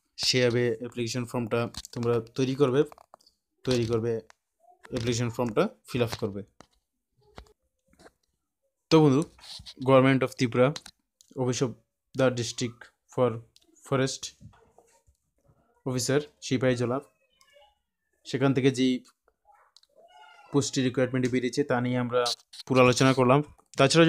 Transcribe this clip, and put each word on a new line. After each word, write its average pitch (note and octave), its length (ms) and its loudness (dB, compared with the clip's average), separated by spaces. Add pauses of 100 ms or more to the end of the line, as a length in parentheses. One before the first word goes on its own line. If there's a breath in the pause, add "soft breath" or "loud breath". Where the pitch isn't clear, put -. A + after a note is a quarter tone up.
(260)
সেভাবে B2 380 2 (160)
অ্যাপ্লিকেশন A#2+ 500 -8
ফর্মটা A#2+ 300 -4 (340)
তোমরা A#2+ 200 -2 (220)
তৈরি C3 240 -2
করবে, C3+ 200 2 (880)
তৈরি B2 240 0
করবে, A#2 220 -2 (800)
অ্যাপ্লিকেশন A#2+ 440 -2
ফর্মটা B2 280 0 (240)
ফিল B2 180 -2
আপ A2+ 140 -8
করবে। G2+ 200 -8 (2500)
তো D#3+ 120 6
বন্ধু, C#3+ 200 4 (680 loud breath)
Government C3 380 6
of B2+ 120 -10
Tripura, B2 300 2 (720)
Office B2 240 -2
of A2+ 40 -6 (480)
the C3 80 2 (140)
District A#2 400 -8 (340)
for B2 160 0 (560)
Forest C3 360 -2 (1700)
Officer, B2+ 320 -2 (260)
সিপাহীজলা, B2 520 -2 (1300)
সেখান C3+ 260 0
থেকে C3 220 2
যেই C3 140 2 (1600)
পোস্টের C3+ 360 -2
রিকোয়ারমেন্ট B2+ 360 -2 (100)
বেরিয়েছে B2+ 360 -2
তা C3 140 2
নিয়ে B2 200 -2
আমরা B2 160 -2 (460)
পুরো C3 180 2
আলোচনা B2+ 340 4
করলাম। C3 220 4 (380)
তাছাড়া D#3 300 6